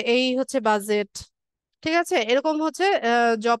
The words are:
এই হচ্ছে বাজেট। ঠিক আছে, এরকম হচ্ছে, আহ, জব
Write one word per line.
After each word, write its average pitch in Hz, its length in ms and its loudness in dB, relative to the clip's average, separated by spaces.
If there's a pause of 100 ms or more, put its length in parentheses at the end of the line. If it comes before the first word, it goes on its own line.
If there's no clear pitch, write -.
এই 254 360 0
হচ্ছে 262 240 -2
বাজেট। 208 500 0 (720)
ঠিক 320 120 -2
আছে, 349 220 0
এরকম 285 460 0
হচ্ছে, 320 220 -2 (100)
আহ, 233 420 2
জব 233 240 0